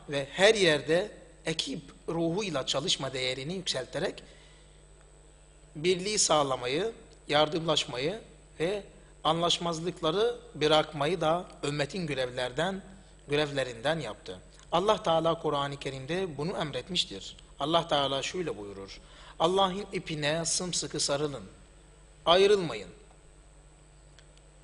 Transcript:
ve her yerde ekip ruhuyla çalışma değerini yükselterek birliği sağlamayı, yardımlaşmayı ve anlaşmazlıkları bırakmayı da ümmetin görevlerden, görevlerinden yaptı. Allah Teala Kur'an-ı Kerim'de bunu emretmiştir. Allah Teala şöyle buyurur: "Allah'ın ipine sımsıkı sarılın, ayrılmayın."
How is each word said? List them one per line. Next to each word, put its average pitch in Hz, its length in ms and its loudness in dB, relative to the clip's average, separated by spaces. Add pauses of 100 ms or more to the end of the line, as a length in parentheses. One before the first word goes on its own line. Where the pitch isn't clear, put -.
ve 139 220 -4
her 208 240 8
yerde 165 560 4 (340)
ekip 165 360 -4 (280)
ruhuyla 170 560 -2
çalışma 139 480 -2
değerini 131 400 -4
yükselterek 170 680 -4 (1500)
birliği 180 440 0
sağlamayı, 139 720 2 (360)
yardımlaşmayı 151 920 0 (380)
ve 196 240 -2 (400)
anlaşmazlıkları 170 1120 0 (200)
bırakmayı 151 640 2
da 165 240 2 (180)
ümmetin 147 440 -2
görevlerden, 131 760 -4 (460)
görevlerinden 139 720 0
yaptı. 98 400 -10 (320)
Allah 185 320 2
Teala 165 380 4
Kur'an-ı 143 380 -2
Kerim'de 143 580 -6
bunu 156 200 -4
emretmiştir. 139 800 -6 (220)
Allah 156 280 2
Teala 139 360 2
şöyle 151 340 -4
buyurur: 101 440 -12 (380)
"Allah'ın 190 540 2
ipine 160 520 -2
sımsıkı 165 540 -4
sarılın, 143 440 -2 (840)
ayrılmayın." 170 640 4 (1700)